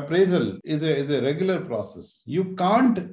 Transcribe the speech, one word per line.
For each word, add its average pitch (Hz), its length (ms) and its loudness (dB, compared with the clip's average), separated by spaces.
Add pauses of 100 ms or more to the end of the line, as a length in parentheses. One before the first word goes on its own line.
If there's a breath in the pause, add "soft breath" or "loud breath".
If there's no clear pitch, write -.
appraisal 156 600 2
is 151 180 -2
a, 156 160 2
is 139 140 -2
a 135 100 2
regular 165 400 0
process. - 640 -10
You 185 300 -4
can't, 202 580 2